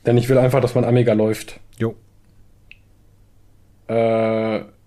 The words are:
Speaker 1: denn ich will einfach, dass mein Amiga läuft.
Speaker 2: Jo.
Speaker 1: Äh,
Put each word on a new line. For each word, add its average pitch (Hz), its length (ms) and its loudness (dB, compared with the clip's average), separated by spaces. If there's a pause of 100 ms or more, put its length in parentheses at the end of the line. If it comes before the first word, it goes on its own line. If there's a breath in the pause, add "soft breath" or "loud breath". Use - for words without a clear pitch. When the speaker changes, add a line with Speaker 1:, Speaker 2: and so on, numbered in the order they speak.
Speaker 1:
denn 117 120 4
ich 120 100 0
will 131 100 2
einfach, 127 220 2
dass 123 160 0
mein 123 80 2
Amiga 120 300 2
läuft. 107 440 -4 (200)
Speaker 2:
Jo. 113 180 -6 (1900)
Speaker 1:
Äh, 110 720 -2 (260)